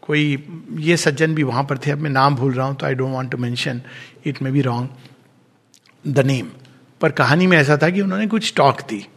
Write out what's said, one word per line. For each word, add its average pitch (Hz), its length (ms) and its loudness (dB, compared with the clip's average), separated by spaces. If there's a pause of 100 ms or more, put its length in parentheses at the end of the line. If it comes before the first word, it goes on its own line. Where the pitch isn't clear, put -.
कोई 147 460 0 (240)
ये 165 260 0
सज्जन 160 380 0
भी 151 80 0
वहाँ 127 200 -2
पर 139 140 -4
थे, 139 140 -4
अब 143 60 -2
मैं 151 120 -4
नाम 135 260 2
भूल 127 180 0
रहा 131 120 -2
हूँ 135 100 -4
तो 143 120 -6
I 139 40 -2
don't 131 220 -4
want 127 220 -6
to 123 40 -6
mention, 120 400 -4 (480)
it 139 160 -6
may 131 100 -4
be 143 100 2
wrong 123 240 -2 (1200)
the 139 160 2
name, 127 240 0 (540)
पर 156 100 2
कहानी 151 360 4
में 180 100 6
ऐसा 147 200 6
था 156 120 4
कि 185 120 0
उन्होंने 196 260 -2
कुछ 214 280 -2
टॉक 139 260 4
दी। 101 360 -10